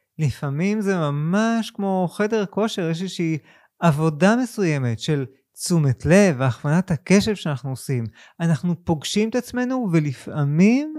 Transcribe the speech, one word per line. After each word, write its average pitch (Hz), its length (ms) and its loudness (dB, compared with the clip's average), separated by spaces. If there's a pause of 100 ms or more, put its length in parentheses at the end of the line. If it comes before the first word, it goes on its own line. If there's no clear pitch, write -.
(200)
לפעמים 160 600 -2
זה 196 160 0
ממש 175 720 -2
כמו 190 400 -2
חדר 208 340 -2
כושר, 196 440 -4
יש 165 120 -4
איזושהי 170 360 -4 (420)
עבודה 160 560 2
מסוימת 151 640 -2
של 143 260 -2 (280)
תשומת 147 520 0
לב 180 340 6
והכוונת 143 520 0
הקשב 196 440 2
שאנחנו 139 340 -6
עושים. 127 340 -4 (360)
אנחנו 165 460 0
פוגשים 196 440 -2
את 233 60 -6
עצמנו 247 560 -2
ולפעמים 165 1080 2